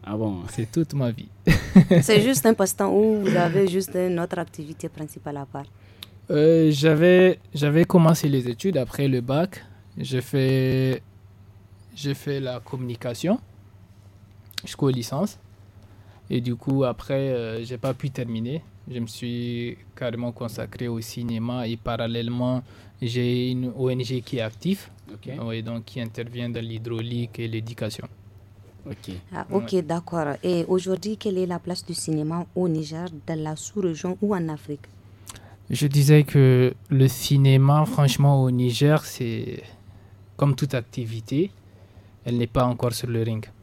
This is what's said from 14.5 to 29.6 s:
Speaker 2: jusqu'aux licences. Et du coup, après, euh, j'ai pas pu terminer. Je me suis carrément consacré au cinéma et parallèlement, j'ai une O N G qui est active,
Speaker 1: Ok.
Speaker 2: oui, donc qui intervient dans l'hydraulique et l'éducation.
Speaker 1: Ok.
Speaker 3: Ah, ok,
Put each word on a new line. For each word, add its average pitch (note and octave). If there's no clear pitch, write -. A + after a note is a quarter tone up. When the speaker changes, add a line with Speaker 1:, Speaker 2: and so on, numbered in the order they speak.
Speaker 2:
jusqu'aux -
licences. C3
Et B2+
du A#2+
coup, C3+
après, C3+
euh, A2+
j'ai B2
pas C3
pu C#3
terminer. A#2+
Je B2
me A#2
suis A#2+
carrément A#2+
consacré A#2
au A#2
cinéma A#2+
et A#2
parallèlement, A#2+
j'ai B2
une B2+
O B2+
N B2+
G B2
qui B2+
est A#2
active, D#3
Speaker 1:
Ok. G#2
Speaker 2:
oui, A2+
donc A2+
qui -
intervient A#2+
dans A#2
l'hydraulique A2+
et A#2
l'éducation. A2+
Speaker 1:
Ok. -
Speaker 3:
Ah, E3+
ok, G#3+